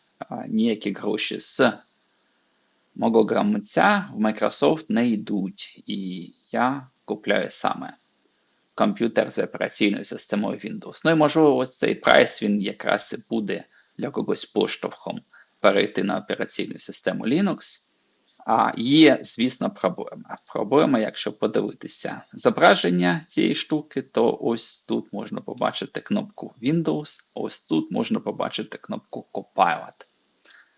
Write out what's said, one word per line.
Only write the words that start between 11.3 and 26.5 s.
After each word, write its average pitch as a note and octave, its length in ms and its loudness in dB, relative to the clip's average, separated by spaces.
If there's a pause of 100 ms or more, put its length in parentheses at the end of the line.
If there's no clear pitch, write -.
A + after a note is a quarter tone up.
ось B2+ 220 -4
цей - 160 2
прайс, B2 480 6
він G#2 200 2
якраз G#2 560 -2
і - 120 -16
буде G2+ 340 -2 (340)
для B2+ 120 -6
когось G2+ 340 -4
поштовхом - 760 -4 (400)
перейти G2+ 440 4
на G2 140 -2
операційну - 600 -6
систему G2 480 -6
Linux. - 600 -2 (580)
А A#2 300 2
є, C#3 460 6
звісно, A2+ 480 -2
проблема. - 640 -6 (160)
Проблема, B2 460 2
якщо - 340 -4
подивитися - 880 -4 (100)
зображення F3+ 960 4
цієї - 260 0
штуки, - 480 -4
то - 380 0
ось - 440 -4
тут A2+ 280 -4
можна G#2 280 -8
побачити - 600 -6
кнопку - 640 -6